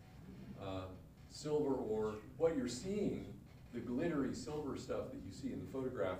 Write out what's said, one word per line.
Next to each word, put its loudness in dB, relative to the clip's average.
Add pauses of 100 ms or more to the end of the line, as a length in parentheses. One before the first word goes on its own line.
(600)
uh, -2 (480)
silver 4
ore. 2 (220)
What 8
you're 4
seeing, 2 (480)
the -2
glittery 2
silver -2
stuff -2
that -6
you -6
see -4
in -2
the -6
photograph 2